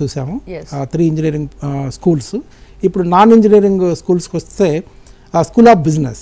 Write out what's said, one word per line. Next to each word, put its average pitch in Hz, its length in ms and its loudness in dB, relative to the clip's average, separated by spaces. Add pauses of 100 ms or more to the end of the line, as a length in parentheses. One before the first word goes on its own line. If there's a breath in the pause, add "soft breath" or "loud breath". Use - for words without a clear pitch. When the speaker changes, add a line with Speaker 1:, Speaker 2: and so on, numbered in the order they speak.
Speaker 1:
చూసాము. 143 480 -8
Speaker 2:
ఎస్. 156 260 -14
Speaker 1:
ఆ, 139 80 -6
త్రీ 160 220 -4
engineering, 156 420 -4 (160)
ఆ, 139 260 -6
schools. 165 500 -4 (440 soft breath)
ఇప్పుడు 175 240 -2
నాన్ 202 260 6
ఇంజనీరింగ్ 196 640 4
స్కూల్స్కి 175 420 -4
వస్తే, 160 460 -4 (520 soft breath)
ఆ, 170 60 2
School 233 320 6
of 170 100 2
Business. 151 380 -4